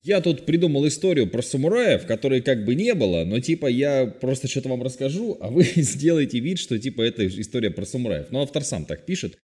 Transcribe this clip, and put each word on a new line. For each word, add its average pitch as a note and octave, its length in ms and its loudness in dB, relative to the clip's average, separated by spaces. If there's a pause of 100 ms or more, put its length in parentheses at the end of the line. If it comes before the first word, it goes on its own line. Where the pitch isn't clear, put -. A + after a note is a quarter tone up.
я F#3+ 160 4
тут D#3+ 240 0
придумал D#3 420 4
историю D3+ 400 2
про A2 140 -2
самураев, E3 640 2
которой B2+ 380 0
как A#2+ 240 0
бы A#2+ 80 2
не G#3+ 180 2
было, F#2 320 2
но, G#2 160 0
типа, D#3+ 260 -2
я C3+ 380 2
просто C3 420 -4
что-то C3+ 220 -4
вам B2 140 -4
расскажу, C#3+ 580 -4
а F#2 80 -6
вы D3+ 160 4
<laughs> - 120 0
сделаете D3 640 2
вид, E3+ 180 0
что, - 200 -4
типа, A#2 220 -6
это A2+ 260 2
история G#2 440 -4
про F#2 160 -8
самураев. G2 440 -4
Но C3+ 120 -2
автор C#3+ 200 -4
сам E2 220 -6
так - 220 -10
пишет F3 420 -6